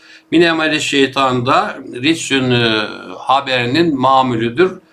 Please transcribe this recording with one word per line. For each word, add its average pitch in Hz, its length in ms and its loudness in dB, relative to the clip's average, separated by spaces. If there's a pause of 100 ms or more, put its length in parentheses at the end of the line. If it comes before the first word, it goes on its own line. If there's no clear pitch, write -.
(320)
Min 160 100 4
emeli 160 400 0
şeytan 131 640 0
da 170 320 0 (160)
ritsün, 135 580 0
e, 113 360 2 (300)
haberinin 135 840 0
mamülüdür. 127 720 2 (200)